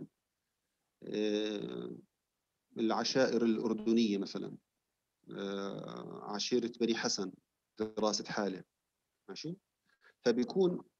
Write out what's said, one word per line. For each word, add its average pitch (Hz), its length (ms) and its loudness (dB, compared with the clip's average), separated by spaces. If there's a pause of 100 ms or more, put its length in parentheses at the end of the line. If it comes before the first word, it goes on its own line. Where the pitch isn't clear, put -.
(1040)
آه، 104 960 -2 (800)
العشائر 117 680 4
الأردنية 110 720 4
مثلا، 98 400 -6 (760)
آه، 98 1040 -8
عشيرة 117 360 0 (100)
بني 113 140 4
حسن 101 360 -2 (480)
دراسة 107 460 0
حالة. 95 380 -2 (680)
ماشي؟ 180 280 -8 (720)
فبيكون 123 560 2 (160)